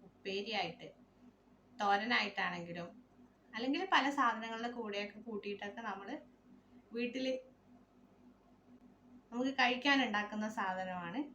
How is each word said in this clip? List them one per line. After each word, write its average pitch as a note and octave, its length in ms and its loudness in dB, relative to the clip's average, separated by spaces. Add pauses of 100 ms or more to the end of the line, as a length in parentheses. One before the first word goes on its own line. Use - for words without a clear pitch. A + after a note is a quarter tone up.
ഉപ്പേരി G3+ 500 -6
ആയിട്ട്, F3 360 -2 (920)
തോരനായിട്ടാണെങ്കിലും, G3+ 1080 2 (680)
അല്ലെങ്കിൽ C#4 380 0
പല C#4 180 6
സാധനങ്ങളുടെ A3+ 600 0
കൂടെയൊക്കെ G#3 500 -6
കൂട്ടിയിട്ടൊക്കെ G3+ 600 -8
നമ്മള് G#3 340 -6 (800)
വീട്ടില് B3 400 0 (1900)
നമുക്ക് B3+ 240 0
കഴിക്കാൻ C4 540 4
ഉണ്ടാക്കുന്ന G#3 440 -2
സാധനമാണ് F#3 720 -2 (140)